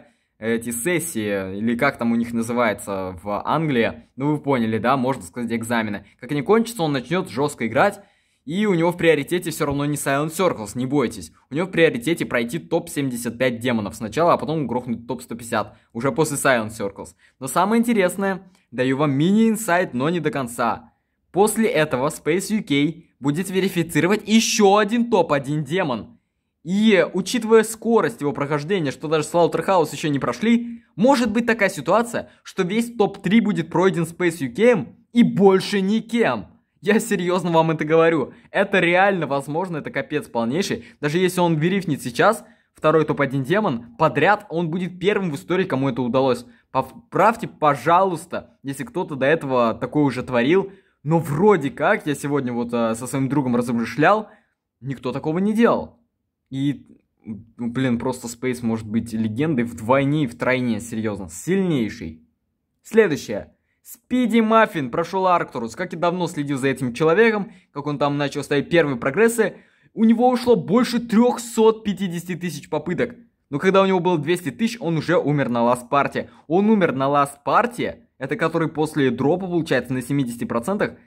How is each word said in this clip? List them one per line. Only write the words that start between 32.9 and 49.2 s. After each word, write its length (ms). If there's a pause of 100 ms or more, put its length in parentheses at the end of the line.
топ-три 460
будет 280
пройден 360
Space 400
U 100
K 320 (260)
и 100
больше 580
никем. 680 (340)
Я 200
серьёзно 500
вам 200
это 140
говорю. 480 (200)
Это 260
реально 480
возможно, 520
это 120
капец 380
полнейший. 560 (160)
Даже 180
если 220
он 160
верифнет 440
сейчас, 440 (300)
второй 300
топ-один 380
демон 560
подряд, 520
он 200
будет 300
первым 300
в 40
истории, 300
кому 240
это 140
удалось. 440 (240)
Поправьте, 800
пожалуйста, 1120
если 220
кто-то 320
до 100